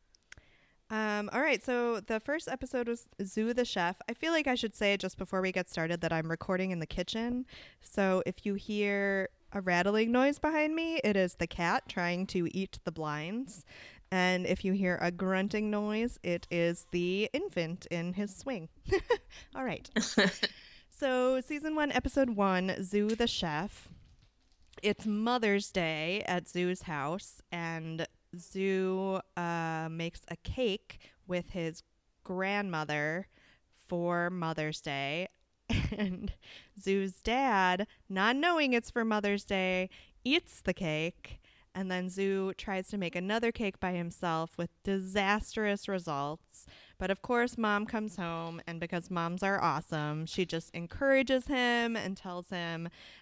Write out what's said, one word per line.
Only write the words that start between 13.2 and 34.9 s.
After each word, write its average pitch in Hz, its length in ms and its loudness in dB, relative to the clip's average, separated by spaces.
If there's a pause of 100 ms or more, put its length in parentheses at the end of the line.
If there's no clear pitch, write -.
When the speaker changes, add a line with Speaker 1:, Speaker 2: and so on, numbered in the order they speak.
Speaker 1:
And 180 360 4
if - 180 0
you 190 100 2
hear 180 260 2
a 175 100 2
grunting 190 600 0
noise, 214 520 0
it 175 280 -2
is 170 400 2
the 180 420 0
infant 185 580 -4
in 175 240 -2
his 202 220 -4
swing. 202 320 -6 (220)
<laughs> - 640 0
All 262 100 -4
right. 202 300 -4
Speaker 2:
<laughs> - 560 2 (440)
Speaker 1:
So 262 460 2
season 311 340 -4
one, 294 160 2
episode 254 400 2
one, 190 540 2
Zoo 208 240 2
the 226 180 2
Chef. 170 640 -4 (960)
It's 208 200 2
Mother's 214 680 2
Day 165 560 0
at 180 180 0
Zoo's 180 360 0
house, 156 680 -4
and 165 560 -4 (320)
Zoo, 190 800 0 (180)
uh, 165 540 -2
makes 165 380 -6
a 170 160 -8
cake - 560 -2 (260)
with 175 240 -4
his 165 320 -4 (400)
grandmother 180 1040 -2 (600)
for 175 420 2
Mother's 160 500 -2
Day. 143 460 -4 (420)